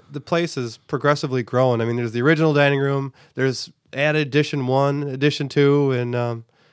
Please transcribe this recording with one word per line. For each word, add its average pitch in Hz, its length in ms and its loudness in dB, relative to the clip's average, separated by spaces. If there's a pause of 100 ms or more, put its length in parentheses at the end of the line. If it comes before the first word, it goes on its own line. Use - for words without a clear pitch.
(120)
the 143 100 -10
place 170 360 -2
is 120 200 -6
progressively 143 640 -2
growing. 123 400 2
I 113 40 0
mean, 117 100 -2
there's 120 160 -4
the 120 100 -2
original 156 320 4
dining 143 260 2
room. 139 340 -4 (200)
There's 131 380 -4 (220)
added 151 340 0
addition 139 400 0
one, 139 360 2
addition 139 460 -2
two, 143 420 4
and, 123 240 -2
um, 120 300 -4 (280)